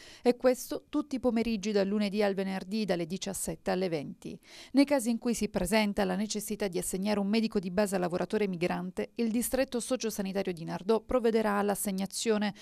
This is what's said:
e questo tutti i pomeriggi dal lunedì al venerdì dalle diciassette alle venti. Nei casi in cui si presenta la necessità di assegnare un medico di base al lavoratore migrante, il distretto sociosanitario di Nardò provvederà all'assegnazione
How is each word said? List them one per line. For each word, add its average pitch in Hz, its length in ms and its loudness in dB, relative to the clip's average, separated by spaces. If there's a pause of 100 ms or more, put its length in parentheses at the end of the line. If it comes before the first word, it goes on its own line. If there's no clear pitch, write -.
(220)
e 247 120 6
questo 254 540 0
tutti 294 280 -4
i 233 40 -4
pomeriggi 226 520 0
dal 196 140 4
lunedì 208 360 0
al 202 100 4
venerdì 190 540 -2
dalle 170 180 0
diciassette 175 680 -6
alle 185 200 0
venti. - 480 -6 (340)
Nei 277 140 8
casi 254 240 2
in 233 80 0
cui 240 160 0
si 208 160 -2
presenta 202 560 2
la 180 100 0
necessità 208 520 -4
di 180 100 -4
assegnare 196 420 -2
un 196 80 0
medico 220 300 2
di 185 120 -4
base 190 260 0
al 180 40 2
lavoratore 180 480 0
migrante, 180 680 -2
il 233 140 0
distretto 247 480 0
sociosanitario 196 760 -2
di 165 100 -10
Nardò 180 360 0
provvederà 220 580 2
all'assegnazione 202 1040 0